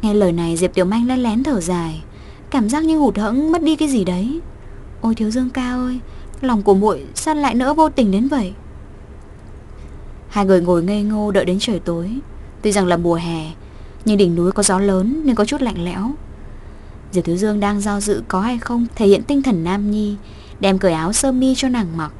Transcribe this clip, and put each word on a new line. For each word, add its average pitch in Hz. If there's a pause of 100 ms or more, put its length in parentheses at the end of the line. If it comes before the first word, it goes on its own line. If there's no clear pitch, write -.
Nghe 214
lời 202
này, 170
Diệp 180
Tiểu 185
Manh 233
lén 254
lén 240
thở 269
dài, 165 (460)
cảm 226
giác 302
như 320
hụt 240
hẫng 247
mất 339
đi 311
cái 311
gì 247
đấy. 190 (640)
"Ôi 226
Thiếu 220
Dương 254
ca 247
ơi, 254 (420)
lòng 240
của 202
muội 190 (100)
sao 311
lại 285
nỡ 262
vô 311
tình 240
đến 214
vậy?" 226 (1800)
Hai 202
người 185
ngồi 175
ngây 208
ngô 208
đợi 180
đến 180
trời 208
tối. 170 (520)
Tuy 208
rằng 190
là 175
mùa 170
hè, 165 (540)
nhưng 208
đỉnh 175
núi 175
có 208
gió 190
lớn 202
nên 247
có 214
chút 285
lạnh 185
lẽo. 185 (1000)
Diệp 175
Thiếu 170
Dương 208
đang 202
do 202
dự 208
có 185
hay 233
không 240 (100)
thể 214
hiện 196
tinh 285
thần 214
nam 202
nhi, 208 (440)
đem 196
cởi 190
áo 160
sơ 269
mi 262
cho 262
nàng 196
mặc. 151